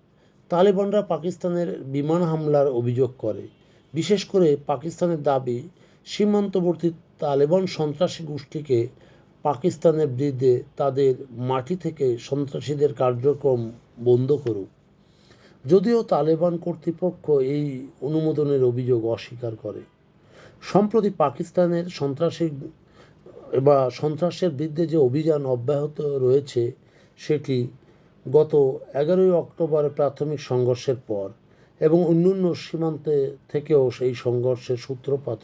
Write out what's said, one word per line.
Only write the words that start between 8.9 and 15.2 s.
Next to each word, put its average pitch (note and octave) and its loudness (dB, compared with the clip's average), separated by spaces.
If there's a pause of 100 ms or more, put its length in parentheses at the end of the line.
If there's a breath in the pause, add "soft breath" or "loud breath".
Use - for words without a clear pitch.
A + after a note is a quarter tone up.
পাকিস্তানের D#3 0
বিরুদ্ধে B2+ 0 (140)
তাদের C3+ 2 (160)
মাটি B2+ -4
থেকে C#3+ -2
সন্ত্রাসীদের C#3 -2
কার্যক্রম B2+ 0 (320)
বন্ধ B2 4
করুক, A2 -6 (960 soft breath)